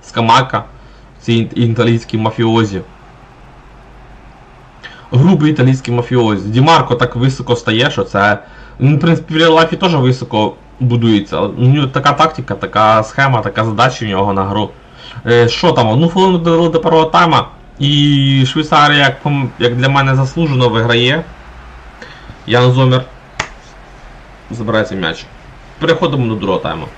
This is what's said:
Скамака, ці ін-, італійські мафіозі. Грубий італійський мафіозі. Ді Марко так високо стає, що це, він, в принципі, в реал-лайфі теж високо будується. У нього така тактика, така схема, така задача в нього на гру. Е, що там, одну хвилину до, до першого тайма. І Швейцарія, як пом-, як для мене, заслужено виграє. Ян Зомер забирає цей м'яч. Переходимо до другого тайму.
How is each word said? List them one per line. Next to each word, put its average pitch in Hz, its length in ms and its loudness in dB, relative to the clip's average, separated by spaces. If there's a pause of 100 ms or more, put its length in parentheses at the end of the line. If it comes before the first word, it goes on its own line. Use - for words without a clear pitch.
Скамака, 117 600 0 (580)
ці 120 120 -2
ін-, 113 380 0
італійські 113 460 -2
мафіозі. 110 640 0 (2250)
Грубий 151 400 4
італійський 131 420 0
мафіозі. 113 560 -2
Ді 117 120 2
Марко 147 340 2
так 120 200 -4
високо 127 400 -2
стає, 120 360 -2
що 101 120 -4
це, 101 340 0 (420)
він, 143 180 2
в - 20 0
принципі, 165 340 0
в 156 40 -2
реал-лайфі 165 380 2
теж 175 200 -2
високо 123 580 0 (260)
будується. 117 600 0
У 104 240 -2
нього 135 240 2
така 143 260 0
тактика, 139 420 -2
така 107 480 0
схема, 131 380 -2
така 110 240 -4
задача 113 400 -2
в - 20 -6
нього 101 260 0
на 95 100 -2
гру. 101 260 -4 (560)
Е, 117 240 4
що 170 220 0
там, 120 180 0
одну 147 200 2
хвилину 185 280 2
до, 165 320 2
до 160 100 0
першого 160 260 2
тайма. 165 420 0 (320)
І 139 680 2
Швейцарія, 147 520 2
як 135 240 0
пом-, 139 240 -2 (120)
як 123 160 0
для 127 140 0
мене, 135 260 2
заслужено 131 540 0
виграє. 117 540 0 (1200)
Ян 127 240 2
Зомер 127 340 0 (1500)
забирає 110 340 -4
цей 98 120 -10
м'яч. 80 280 -8 (540)
Переходимо 156 480 -2
до 110 80 -2
другого 95 240 -4
тайму. 80 260 -8 (120)